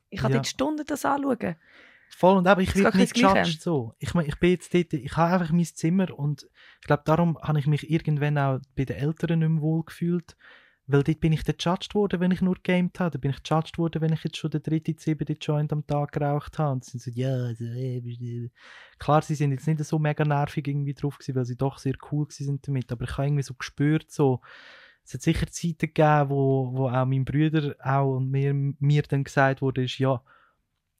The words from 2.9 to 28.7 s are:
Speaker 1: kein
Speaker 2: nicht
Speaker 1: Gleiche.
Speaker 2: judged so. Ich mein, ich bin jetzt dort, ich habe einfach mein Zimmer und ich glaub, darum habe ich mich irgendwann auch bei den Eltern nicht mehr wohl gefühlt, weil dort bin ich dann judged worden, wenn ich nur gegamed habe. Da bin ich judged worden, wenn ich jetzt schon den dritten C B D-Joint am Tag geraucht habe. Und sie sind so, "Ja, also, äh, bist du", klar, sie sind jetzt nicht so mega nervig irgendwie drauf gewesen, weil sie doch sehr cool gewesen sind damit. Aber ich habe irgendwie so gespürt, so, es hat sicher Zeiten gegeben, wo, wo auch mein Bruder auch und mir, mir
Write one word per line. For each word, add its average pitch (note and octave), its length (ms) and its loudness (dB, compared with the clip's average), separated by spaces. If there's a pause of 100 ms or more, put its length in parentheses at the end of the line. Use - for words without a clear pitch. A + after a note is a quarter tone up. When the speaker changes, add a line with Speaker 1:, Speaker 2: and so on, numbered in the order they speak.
Speaker 1:
kein F#3 100 4
Speaker 2:
nicht - 120 2
Speaker 1:
Gleiche. G3 240 6
Speaker 2:
judged E3+ 220 0
so. C3 380 -2
Ich - 160 -6
mein, E3+ 120 2
ich - 140 -6
bin F3+ 100 6
jetzt - 240 -2
dort, F3 200 0
ich D3 220 -8
habe E3+ 180 4
einfach F3 180 0
mein E3+ 140 4
Zimmer F3+ 520 0
und C#3+ 300 -4 (320)
ich - 60 -16
glaub, D3 180 2
darum E3 360 2
habe D3+ 180 0
ich C3+ 80 0
mich D3 240 0
irgendwann D3 480 0
auch C3+ 220 0 (140)
bei C3+ 120 -2
den G#2+ 100 -6
Eltern D#3 420 -2
nicht D#3+ 100 2
mehr D#3+ 120 2
wohl D#3+ 240 0
gefühlt, - 520 -4 (500)
weil C#3 160 4
dort D#3 180 0
bin D#3+ 140 2
ich D3+ 100 -2
dann D3+ 140 -2
judged - 360 -4
worden, G3+ 240 0
wenn F3+ 120 2
ich F3+ 100 0
nur F#3 140 2
gegamed F3+ 440 0
habe. F3+ 120 0
Da C#3+ 80 -6
bin C#3 120 -2
ich - 140 -6
judged D#3 320 -2
worden, E3 240 -2
wenn D#3+ 140 2
ich - 100 -6
jetzt - 140 -8
schon D#3+ 120 -6
den D3+ 120 -4
dritten D#3 340 -2
C - 180 -2
B D3 120 -4
D-Joint D3+ 440 -2
am D3+ 160 -4
Tag D3 260 -2
geraucht D3 460 -2
habe. D3+ 140 0
Und C3 120 -4
sie - 80 -16
sind A#2+ 100 -10
so, B2+ 80 -8
"Ja, B2 180 -4
also, A#2+ 360 -4
äh, B2 360 -6
bist A#2+ 220 -10
du", A#2+ 260 -8 (500)
klar, D3+ 220 2
sie D#3 140 -4
sind C#3+ 180 2
jetzt C3 140 -4
nicht D#3 180 0
so D#3+ 140 -2
mega D3+ 260 0
nervig D3 420 0
irgendwie C#3+ 280 -4
drauf C#3+ 240 -6
gewesen, C3 180 -8
weil B2+ 80 2
sie B2 120 -6
doch C3+ 220 -2
sehr C3 180 -2 (140)
cool D3 140 0
gewesen C#3+ 220 -10
sind C#3+ 200 -4
damit. C3+ 240 -4
Aber B2 140 -6
ich - 140 -6
habe C#3 80 -2
irgendwie C#3+ 160 0
so C3 100 -10
gespürt, - 580 -2
so, C3 300 2 (640)
es - 80 -14
hat B2+ 80 -10
sicher D#3+ 280 0
Zeiten E3 440 -6
gegeben, D3+ 380 4
wo, C3+ 420 2
wo C3 160 0
auch B2+ 160 0
mein C3 220 0
Bruder D3 540 0
auch C3+ 360 0
und C3 140 -2
mir, C#3 240 0
mir C#3 480 2